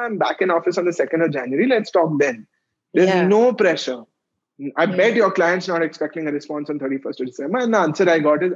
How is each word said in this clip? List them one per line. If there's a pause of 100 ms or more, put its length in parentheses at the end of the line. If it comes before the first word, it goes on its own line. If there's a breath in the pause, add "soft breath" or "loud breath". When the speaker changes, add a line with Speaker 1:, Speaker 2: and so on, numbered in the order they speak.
Speaker 1:
I'm
back
in
office
on
the
second
of
January.
Let's
talk
then. (480)
There's
Speaker 2:
Yeah.
Speaker 1:
no
pressure." (760)
I
Speaker 2:
Hmm.
Speaker 1:
bet
your
client's
not
expecting
a
response
on
thirty-first
of
December.
And
the
answer
I
got
is,